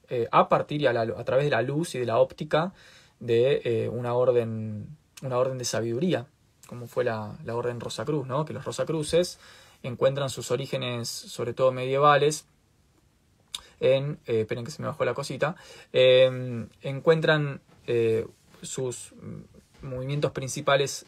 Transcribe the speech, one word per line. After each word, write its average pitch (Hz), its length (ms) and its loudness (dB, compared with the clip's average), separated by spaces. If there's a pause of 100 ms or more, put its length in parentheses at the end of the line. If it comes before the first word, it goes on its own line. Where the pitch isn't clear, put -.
eh, 120 240 -2
a 175 160 4
partir 147 320 0
y 143 60 4
a 120 80 2
la, 117 80 0
a 113 220 -4
través 131 200 2
de 147 60 -2
la 117 100 2
luz 143 340 -4
y 127 40 -6
de 123 80 -4
la 117 120 2
óptica 160 540 0 (480)
de, 123 440 2
eh, 113 260 0
una 120 240 -4
orden 113 720 0 (380)
una 123 140 -2
orden 131 200 0
de 123 60 -8
sabiduría, 120 640 -2 (400)
como 120 200 -16
fue 127 180 -2
la, 107 400 -4
la 113 100 -6
orden 120 260 -4
Rosacruz, 131 460 -4
¿no? 135 180 -2
Que - 80 -10
los - 120 -10
Rosacruces 156 760 0 (440)
encuentran 135 480 0
sus - 200 -10
orígenes, 127 580 -4
sobre - 440 -8
todo 131 200 4
medievales, 143 720 4 (1300)
en, 135 460 2
eh, 113 140 2
esperen 120 240 -4
que 135 60 -10
se - 100 -12
me 117 80 -6
bajó 113 160 -4
la 123 100 0
cosita, 139 420 -4 (360)
em, 127 760 4 (140)
encuentran, 151 800 2 (260)
eh, 113 400 0 (360)
sus 131 500 -8 (680)
movimientos 139 500 -2
principales, 139 760 0